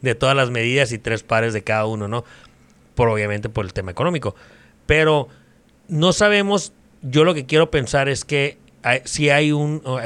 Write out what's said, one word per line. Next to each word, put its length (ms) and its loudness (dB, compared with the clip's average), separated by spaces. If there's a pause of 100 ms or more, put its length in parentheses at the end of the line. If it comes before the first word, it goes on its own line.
de 100 0
todas 220 2
las 160 0
medidas 400 0
y 80 -6
tres 240 -4
pares 300 0
de 100 -4
cada 240 -2
uno, 200 -6
¿no? 180 -6 (680)
Por, 140 2
obviamente, 400 -2
por 160 -4
el 80 -12
tema 160 -8
económico. 460 -4 (500)
Pero 440 2 (580)
no 260 2
sabemos, 600 0 (280)
yo 220 4
lo 100 4
que 140 -6
quiero 240 2
pensar 360 0
es 160 -4
que 360 -4 (240)
hay, 220 0
si 260 0
hay 200 2
un, 340 -2
o 200 -4